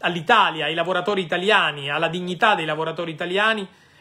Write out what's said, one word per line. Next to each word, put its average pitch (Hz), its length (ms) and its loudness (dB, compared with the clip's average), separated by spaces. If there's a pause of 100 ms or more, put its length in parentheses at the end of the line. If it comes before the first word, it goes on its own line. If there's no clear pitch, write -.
all'Italia, 175 640 2
ai 156 80 -2
lavoratori 180 480 0
italiani, 165 680 0
alla 160 180 0
dignità 180 460 0
dei 170 120 -4
lavoratori 160 440 -4
italiani, 190 560 -2 (340)